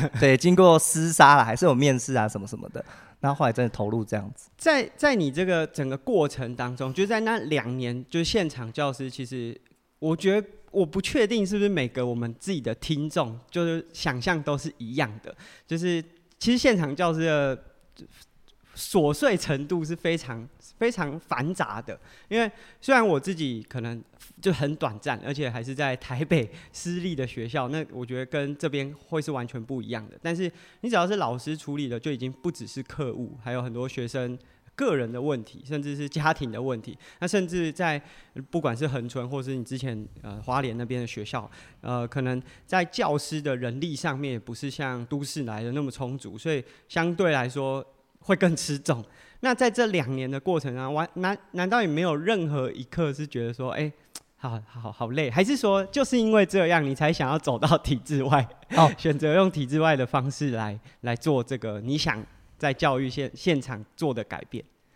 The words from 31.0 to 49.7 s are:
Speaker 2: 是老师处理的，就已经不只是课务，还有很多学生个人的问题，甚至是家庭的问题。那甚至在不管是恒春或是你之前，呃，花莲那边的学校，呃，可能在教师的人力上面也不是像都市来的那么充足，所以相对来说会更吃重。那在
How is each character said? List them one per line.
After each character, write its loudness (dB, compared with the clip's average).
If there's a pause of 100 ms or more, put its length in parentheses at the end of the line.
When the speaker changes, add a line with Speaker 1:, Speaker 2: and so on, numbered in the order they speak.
Speaker 2:
是 0
老 -2
师 -6
处 -8
理 -4
的， -6
就 -6
已 -4
经 -6
不 -6
只 -8
是 -12
课 -6
务， -8
还 -8
有 -4
很 -6
多 -6
学 -6
生 -6 (360)
个 2
人 -2
的 -6
问 -2
题， -20
甚 -6
至 -6
是 -6
家 2
庭 -4
的 -8
问 -4
题。 -16 (220)
那 -4
甚 2
至 -2
在 -2 (480)
不 0
管 -2
是 -2
恒 -4
春 -6
或 -6
是 -6
你 -6
之 -8
前， -6 (140)
呃， -12
花 -2
莲 -4
那 -6
边 -4
的 -6
学 -10
校， -8 (300)
呃， -4
可 -4
能 -2 (240)
在 0
教 -2
师 -6
的 -2
人 -6
力 -4
上 -4
面 -6
也 -6
不 -12
是 -8
像 -6
都 -6
市 -6
来 -6
的 -6
那 -2
么 -4
充 -8
足， -14
所 -4
以 -4 (240)
相 0
对 2
来 0
说 -4 (340)
会 2
更 4
吃 -4
重。 -2 (380)
那 2
在 4